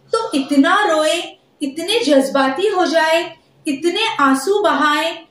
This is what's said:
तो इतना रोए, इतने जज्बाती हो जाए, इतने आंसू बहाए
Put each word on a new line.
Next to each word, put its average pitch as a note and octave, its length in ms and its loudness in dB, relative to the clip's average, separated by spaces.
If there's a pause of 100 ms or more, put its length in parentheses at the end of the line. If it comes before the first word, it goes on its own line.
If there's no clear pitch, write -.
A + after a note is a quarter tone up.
(140)
तो A4+ 200 -2
इतना C#4+ 500 2
रोए, D#4 320 0 (460)
इतने E4 400 -4
जज्बाती C#4 680 2
हो F#4 200 0
जाए, D#4+ 340 2 (440)
इतने F4 420 -2 (120)
आंसू C#4 420 2
बहाए D4+ 500 0 (200)